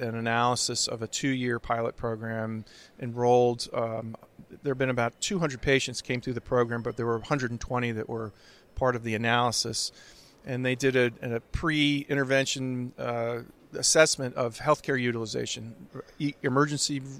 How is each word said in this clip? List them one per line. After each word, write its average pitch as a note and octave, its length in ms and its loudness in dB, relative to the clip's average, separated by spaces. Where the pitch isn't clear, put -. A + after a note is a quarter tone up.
an A2+ 140 -4
analysis A#2 720 0
of A2+ 140 -6
a A2 40 -6
two-year B2+ 540 -2
pilot A#2 360 -2
program, A2 680 -6
enrolled, B2 720 2
um, A2+ 440 -6
there C#3+ 80 0
have B2+ 60 -4
been C3 120 2
about A#2 300 -2
two G3+ 180 -2
hundred C#3+ 240 -2
patients C3+ 400 2
came B2 180 -4
through B2+ 140 -4
the A#2 60 -6
program, A#2 420 0
but A2+ 140 -6
there A#2 100 -2
were A#2 100 0
a A2 80 -6
hundred B2+ 280 0
and A#2 80 -6
twenty B2 320 -2
that A2 160 -6
were A2+ 240 -6
part B2+ 220 2
of A2+ 80 -6
the A2+ 100 -2
analysis. A#2 800 0
And B2+ 180 -4
they B2+ 100 2
did C3 220 4
a, A#2+ 160 4
a A#2 180 -4
pre-intervention, C3+ 1600 0
uh, A#2+ 420 -4
assessment C#3+ 600 4
of A#2+ 240 -2
healthcare C#3+ 420 0
utilization, A#2 760 -4
e-, C#3+ 240 -2
emergency C#3 600 2